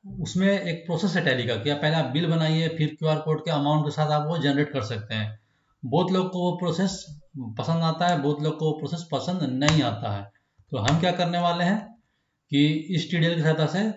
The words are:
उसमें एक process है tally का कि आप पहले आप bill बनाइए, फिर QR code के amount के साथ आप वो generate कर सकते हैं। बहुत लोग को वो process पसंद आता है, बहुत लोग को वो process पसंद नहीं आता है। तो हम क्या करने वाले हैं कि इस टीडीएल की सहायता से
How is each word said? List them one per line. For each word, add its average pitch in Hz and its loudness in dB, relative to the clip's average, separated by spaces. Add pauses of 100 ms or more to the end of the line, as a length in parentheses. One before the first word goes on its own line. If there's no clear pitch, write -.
उसमें 190 0
एक 175 0
process 175 0
है 165 2
tally 127 2
का 120 0
कि 107 -2
आप 143 0
पहले 156 2
आप 156 2
bill 156 0
बनाइए, 160 2
फिर 156 0
QR 156 0
code 156 -2
के 165 -4
amount 147 2
के 143 -2
साथ 151 0
आप 151 2
वो 165 -2
generate 139 2
कर 135 -2
सकते 107 -6
हैं। 107 -4 (440)
बहुत 165 2
लोग 185 0
को 180 -4
वो 175 2
process 175 -2 (520)
पसंद 165 0
आता 160 0
है, 170 2
बहुत 147 -2
लोग 151 -2
को 160 -2
वो 156 2
process 156 -8
पसंद 170 -2 (100)
नहीं 147 4
आता 107 -4
है। 101 -6 (480)
तो 139 -2
हम 143 4
क्या 180 2
करने 175 -2
वाले 175 0
हैं 202 2 (720)
कि 143 4 (260)
इस 170 -2
टीडीएल 170 2
की 160 0
सहायता 156 2
से 190 0 (140)